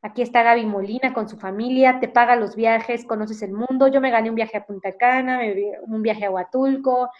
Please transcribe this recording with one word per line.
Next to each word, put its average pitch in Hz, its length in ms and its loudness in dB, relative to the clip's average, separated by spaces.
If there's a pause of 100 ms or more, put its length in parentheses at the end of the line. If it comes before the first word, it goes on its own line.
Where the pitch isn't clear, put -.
Aquí 220 180 -10
está 240 220 2
Gaby 233 240 4
Molina 214 480 -4
con 214 160 -4
su - 80 -20
familia, 254 600 2
te 254 100 -2
paga 240 280 4
los 214 200 -4
viajes, 226 500 0
conoces 214 340 -6
el 196 140 -8
mundo. 262 340 2
Yo 269 140 2
me 262 80 0
gané 226 180 2
un 226 60 -4
viaje 220 240 -4
a 202 80 -10
Punta 196 260 -8
Cana, 254 460 2
me 214 160 -2
vi-, 202 260 -4
un 220 220 -6
viaje 214 240 -2
a 196 40 -2
Huatulco, 254 760 -2 (120)